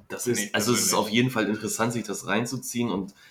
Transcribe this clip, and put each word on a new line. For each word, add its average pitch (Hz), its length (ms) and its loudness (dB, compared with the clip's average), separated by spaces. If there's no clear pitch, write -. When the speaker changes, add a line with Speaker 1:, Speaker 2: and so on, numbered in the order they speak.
Speaker 1:
Das 95 160 -8
Speaker 2:
finde 117 160 2
Speaker 1:
ist, 101 60 -2
Speaker 2:
ich - 80 -8
Speaker 1:
also 113 180 2
es 113 80 4
ist 92 60 2
Speaker 2:
persönlich. 107 200 2
Speaker 1:
auf 107 60 -4
jeden 123 180 4
Fall 110 180 0
interessant, 110 440 0
sich 113 120 -4
das 98 220 -8
reinzuziehen 120 640 -2
und 98 240 -4